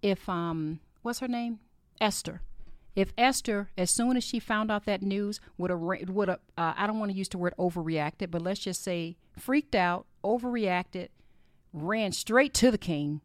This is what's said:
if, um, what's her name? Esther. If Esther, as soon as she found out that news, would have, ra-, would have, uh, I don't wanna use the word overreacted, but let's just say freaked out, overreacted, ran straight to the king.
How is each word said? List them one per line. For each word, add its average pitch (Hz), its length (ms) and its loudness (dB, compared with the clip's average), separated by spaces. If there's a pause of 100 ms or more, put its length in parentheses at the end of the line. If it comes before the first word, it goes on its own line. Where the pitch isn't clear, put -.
if, 196 260 0
um, 160 500 -2 (220)
what's 233 180 -6
her 262 80 -6
name? 240 320 -4 (400)
Esther. 196 420 0 (540)
If 196 220 2
Esther, 233 600 2
as 180 140 0
soon 247 260 2
as 240 60 0
she - 160 -4
found 214 320 0
out 208 140 -2
that 196 160 0
news, 202 380 -2 (180)
would 180 120 -2
have, 180 100 0
ra-, 170 280 -2
would 190 220 0
have, - 100 0 (180)
uh, 165 180 0
I 202 120 0
don't 214 120 0
wanna 208 140 -2
use 190 160 -2
the - 80 -6
word 175 220 0
overreacted, 165 720 0
but 170 100 -2
let's 185 180 -2
just 185 220 -6
say 170 360 -4 (200)
freaked 277 380 0
out, 180 300 2 (180)
overreacted, 208 840 0 (600)
ran 190 420 -2
straight 262 420 4
to 247 160 8
the 214 60 2
king. 147 480 -2